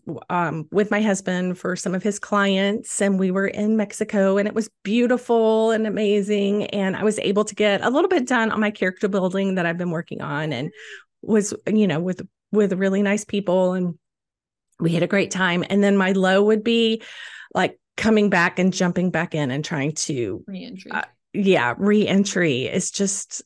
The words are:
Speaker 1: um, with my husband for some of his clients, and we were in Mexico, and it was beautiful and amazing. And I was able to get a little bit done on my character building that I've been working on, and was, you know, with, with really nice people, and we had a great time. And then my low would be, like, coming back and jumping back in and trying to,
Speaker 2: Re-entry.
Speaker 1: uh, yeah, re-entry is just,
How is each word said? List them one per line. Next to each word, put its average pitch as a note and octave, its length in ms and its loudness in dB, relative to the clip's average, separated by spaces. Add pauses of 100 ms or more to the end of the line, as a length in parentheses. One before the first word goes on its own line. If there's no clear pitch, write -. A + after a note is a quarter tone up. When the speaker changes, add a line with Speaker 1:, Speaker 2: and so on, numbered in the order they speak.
(280)
Speaker 1:
um, D#3+ 420 -4
with G3+ 200 0
my G#3 100 2
husband F#3 580 -2
for F3+ 180 -4
some F3+ 180 -4
of F#3 80 -4
his G#3 160 -2
clients, G3 840 0
and G3 180 2
we F#3+ 120 2
were G3 160 0
in G#3+ 320 0
Mexico, G3+ 580 0
and G3+ 100 0
it G#3 80 -6
was A3 140 -2 (140)
beautiful A3+ 880 2
and A3 160 0
amazing. G#3 800 0
And F#3+ 280 -2
I F#3+ 100 -4
was G#3 160 0
able G3+ 240 2
to - 100 -12
get G3+ 280 2
a G#3+ 60 2
little D#4 200 2
bit D#4 180 0
done A3+ 240 0
on G#3+ 100 -2
my G#3+ 100 0
character G3 380 -2
building F#3+ 460 -2
that F3+ 100 -2
I've E3+ 140 -2
been F3+ 120 -4
working D#3+ 300 -6
on, D3+ 320 -4
and C3 180 -6 (520)
was, G#3 320 0 (120)
you G#3+ 200 4
know, D#3 140 0
with, F3+ 200 -4 (320)
with G3 220 2
really F#3+ 280 0
nice G#3 220 0
people, F#3 480 0
and F3+ 260 -4 (800)
we E3 140 0
had E3 100 2
a F3+ 60 0
great G3 220 0
time. F3+ 400 0
And G3+ 120 4
then G3+ 140 4
my F#3+ 160 2
low F#3+ 320 4
would G#3+ 200 2
be, A3+ 380 2 (520)
like, - 240 0 (180)
coming G#3+ 320 4
back F3+ 300 2
and F3+ 160 2
jumping F3+ 360 0
back E3 240 -2
in D3 160 -2
and C#3+ 140 -4
trying D3+ 280 -2
to, A#2+ 540 -4
Speaker 2:
Re-entry. F#3 460 -14
Speaker 1:
uh, - 100 -4 (300)
yeah, D#3+ 460 2
re-entry F#3+ 880 2
is - 240 -4
just, - 560 -6